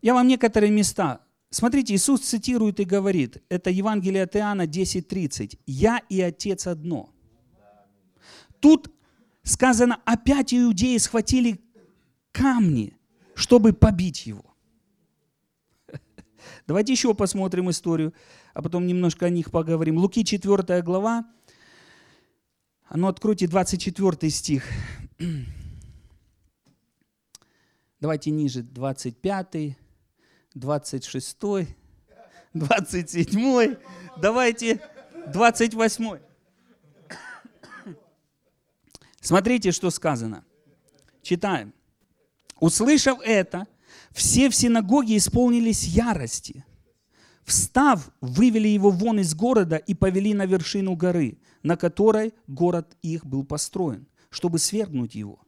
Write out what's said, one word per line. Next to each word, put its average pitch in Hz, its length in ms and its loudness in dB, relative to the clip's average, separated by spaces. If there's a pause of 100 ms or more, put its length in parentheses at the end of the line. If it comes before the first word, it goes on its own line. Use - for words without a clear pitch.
Я 233 140 4
вам 247 120 6
некоторые 220 440 4
места. 196 520 0 (280)
Смотрите, 240 420 0
Иисус 240 280 2
цитирует 220 580 -2
и 202 40 0
говорит, 185 640 -2
это 180 220 -4
Евангелие 190 540 -2
от 180 120 -6
Иоанна 208 300 -2
десять 180 420 -4
тридцать: 151 480 -6 (120)
"Я 202 420 0
и 190 100 -2
Отец 180 460 -4
одно". 160 480 -8 (1500)
Тут 311 320 6 (520)
сказано, 240 600 2
опять 247 480 2
иудеи 240 460 2
схватили 233 640 0 (680)
камни, 214 680 2 (380)
чтобы 226 380 6
побить 185 520 4
его. 104 300 -16 (1300)
<laughs> - 120 -18 (640)
Давайте 208 260 0
ещё 247 220 2
посмотрим 185 560 -2
историю, 165 460 -2 (400)
а - 80 -10
потом 175 240 -4
немножко 180 400 0
о - 20 2
них 175 220 -4
поговорим. 160 480 0
Луки, 196 260 0
четвёртая 190 560 0
глава. 214 500 -2 (1600)
А - 60 -12
ну, 175 120 0
откройте 190 400 -2
двадцать 180 340 -2
четвёртый 180 480 -2
стих. 143 340 -4 (560)
<clears throat> - 2750 -16
Давайте 151 320 -4
ниже, 139 320 -2
двадцать 127 540 -8
пятый, 180 600 -6 (760)
двадцать 139 500 -6
шестой, 190 720 -6 (380)
<laughs> - 400 -20
двадцать 170 560 -2
седьмой. 233 680 2 (440)
Давайте 233 600 0 (520)
двадцать 226 400 2
восьмой. 220 480 -4 (880)
<clears throat> - 880 -20 (1200)
Смотрите, 196 540 0
что 180 160 -2
сказано. 113 560 -6 (760)
Читаем. 170 520 -4 (880)
"Услышав 254 600 2
это, 202 460 0 (440)
все - 380 2
в - 60 -2
синагоге 233 640 2
исполнились 233 640 2
ярости. 170 800 -4 (800)
Встав, 247 680 2 (100)
вывели 214 460 2
его 202 240 6
вон 214 280 0
из 160 160 0
города 190 420 2
и - 160 -4
повели 196 400 0
на 202 120 0
вершину 185 520 -2
горы, 170 420 -2 (240)
на 165 140 0
которой 214 560 2 (120)
город 170 560 -2
их 160 240 -8
был 135 200 -6
построен, 151 600 -6 (240)
чтобы 170 300 -4
свергнуть 160 560 -4
его. 104 320 -12